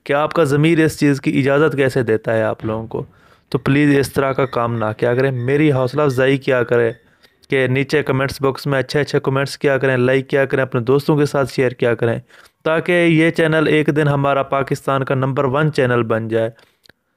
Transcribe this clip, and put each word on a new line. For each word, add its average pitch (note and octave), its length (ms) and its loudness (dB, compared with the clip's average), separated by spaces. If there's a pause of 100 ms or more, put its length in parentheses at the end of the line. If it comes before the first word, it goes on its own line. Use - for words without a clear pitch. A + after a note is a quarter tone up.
कि C#3+ 80 -2
आपका D3+ 320 0
ज़मीर D3+ 360 2
इस D#3 180 0
चीज़ C#3+ 220 2
की D3+ 100 -2
इजाज़त C#3+ 440 2
कैसे C3 280 0
देता A2 280 -2
है A2+ 120 0
आप A2 220 -4
लोगों A2 220 -6
को। - 180 -8 (460)
तो C3+ 60 -2
प्लीज़ C#3+ 420 2
इस - 160 -2
तरह C3+ 180 0
का C3+ 120 0
काम A#2+ 260 -2
ना A2 220 -2
किया A#2+ 220 0
करें, C3+ 160 0
मेरी C3+ 380 0
हौसला C3 340 0
अफजाई C3+ 340 2
किया B2+ 260 0
करें A#2 300 0 (560)
कि C3 180 0
नीचे C3+ 360 0
कमेंट्स C3+ 380 -2
बॉक्स C3+ 260 -2
में C#3 120 0
अच्छे C3 200 -4
अच्छे C#3+ 200 -2
कमेंट्स C3+ 360 -2
किया C#3 220 0
करें, C3 200 0
लाइक C3 300 0
किया C#3 180 0
करें, C3 160 -2
अपने B2+ 200 -2
दोस्तों C#3+ 360 2
के D3 80 2
साथ C#3 200 -2
शेयर B2 280 -2
किया A#2+ 200 0
करें, A#2 260 -2 (460)
ताकि D#3+ 280 0
ये E3 380 4
चैनल D#3+ 360 0
एक D3+ 220 2
दिन D3+ 180 0
हमारा C#3 360 0
पाकिस्तान C#3 600 -2
का C3+ 120 -2
नंबर C3+ 300 -2
वन D3 240 0
चैनल B2 340 0
बन A2+ 260 -2
जाए। A2+ 240 -2 (640)